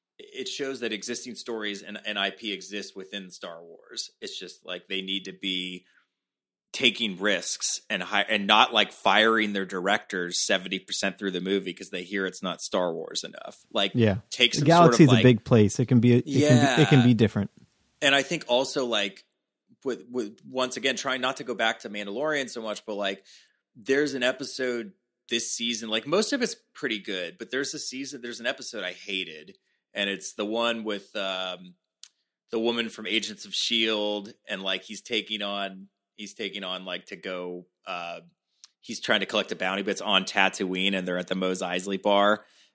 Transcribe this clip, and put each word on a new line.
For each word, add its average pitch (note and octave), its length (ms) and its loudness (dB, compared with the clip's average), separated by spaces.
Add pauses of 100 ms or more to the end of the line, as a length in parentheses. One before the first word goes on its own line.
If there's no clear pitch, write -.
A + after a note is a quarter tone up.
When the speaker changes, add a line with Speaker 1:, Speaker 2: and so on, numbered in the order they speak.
(180)
Speaker 1:
it - 300 -12
shows C3+ 320 -6
that A2+ 120 -4
existing A2+ 420 -8
stories G#2 480 -8
and, G#2 220 -14
and G#2 140 -4
I G2 120 0
P G#2+ 220 -8
exist F#2+ 420 -10
within F#2+ 360 -12
Star E2+ 340 -14
Wars. - 460 -14 (100)
It's G2 180 -12
just, - 280 -16
like, F2+ 200 -10
they G2 140 -4
need F#2+ 240 -6
to F#2+ 80 -10
be F#2 540 -6 (840)
taking A2 460 0
risks - 720 -2
and F#2+ 120 -2
hi-, G2+ 280 0
and G2+ 160 0
not, A2 260 6
like, G#2+ 200 2
firing G#2+ 600 4
their F#2+ 140 -4
directors F#2 760 -2
seventy F#2+ 380 0
percent - 400 -4
through G2 120 -2
the F2 100 -4
movie F#2 340 -2
'cause - 160 -14
they F2+ 120 -8
hear F#2+ 220 -4
it's F#2 180 -6
not F2 200 -6
Star F2+ 320 0
Wars - 300 -8
enough. - 460 -16
Like, G2+ 240 -2
Speaker 2:
Yeah. G#2+ 260 4 (100)
Speaker 1:
take A#2+ 220 4
Speaker 2:
The D#3+ 80 -2
Speaker 1:
some C#3+ 60 0
Speaker 2:
galaxy E3+ 200 8
Speaker 1:
sort A#2+ 80 6
of, A#2 60 6
Speaker 2:
is D3 80 12
Speaker 1:
like, A#2+ 120 8
Speaker 2:
a - 20 6
big B2 220 6
place. G#2+ 340 6
It B2 60 2
can B2 160 6
be, A#2+ 140 8
it B2 100 4
can C#3+ 80 -6 (440)
be, D#3 60 8
it C#3 60 6
can C3+ 120 8
Speaker 1:
Yeah. A#2+ 60 6
Speaker 2:
be B2 60 10
different. G#2 380 4 (500)
Speaker 1:
And C#3 140 4
I C#3 80 4
think - 260 -6
also, C3 380 0
like, G2+ 400 -4 (580)
with, A#2+ 240 -6
with, A#2+ 400 -8
once B2+ 300 -4
again, B2 180 0
trying C3 240 -4
not C3 180 -2
to C3+ 60 -12
go A#2+ 100 -6
back A2 260 0
to A2 100 -12
Mandalorian A#2+ 580 -4
so A2+ 140 -10
much, G#2+ 240 -8
but, G#2+ 80 -6
like, G2 280 -4 (540)
there's C3+ 380 0
an B2 80 -4
episode B2 720 -4 (360)
this A#2 240 -2
season, A#2 380 -4
like, A2 160 -2
most G3+ 260 0
of B3+ 80 -2
it's - 160 -2 (160)
pretty A#2 280 -6
good, F2+ 360 -6
but A2 140 -14
there's C3+ 240 -4
a D3 40 -10
season, C3 440 -10
there's A#2 180 -10
an A#2 60 -10
episode B2 360 -6
I F2+ 100 -6
hated, F2+ 680 -10 (340)
and G2+ 160 -4
it's F#2+ 240 -6
the G#2+ 140 -4
one A#2 380 -2
with, G#2 320 -8
um, F#2 580 -8 (760)
the A#2 80 -2
woman A#2 300 0
from A2 180 -12
Agents G#2 380 -4
of G2 100 -10
shield, G#2+ 800 -2 (160)
and, F#2+ 140 -6
like, F#2+ 220 -4
he's G2+ 180 -14
taking G#2+ 400 -4
on G2 460 -6 (280)
he's G2+ 180 -14
taking G2+ 300 -8
on, F#2 200 -8
like, F2+ 220 -8
to G2 100 -14
go, F2+ 500 -10 (200)
uh, E2+ 340 -10 (600)
he's - 200 -12
trying G#2+ 200 2
to G2 60 0
collect G#2 260 -2
a F#2 40 -6
bounty, F#2+ 260 -2
but G2+ 100 -2
it's F#2+ 80 -4
on F#2+ 240 2
Tatooine, F#2+ 720 0
and F2+ 120 -2
they're F2+ 120 -2
at F2 100 -6
the F#2 60 -4
Mos F#2 280 0
Eisley F#2 380 -4
bar. G2+ 440 4 (300)